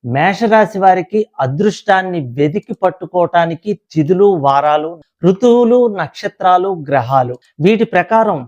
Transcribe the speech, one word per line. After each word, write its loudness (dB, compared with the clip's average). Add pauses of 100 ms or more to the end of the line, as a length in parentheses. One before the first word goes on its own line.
మేషరాశి 0
వారికి 2 (200)
అదృష్టాన్ని -2 (160)
వెదికి -4
పట్టుకోవటానికి -2 (220)
తిథులు, 2 (140)
వారాలు, 0 (320)
ఋతువులు, 4 (220)
నక్షత్రాలు, -2 (180)
గ్రహాలు, 0 (260)
వీటి 2
ప్రకారం 0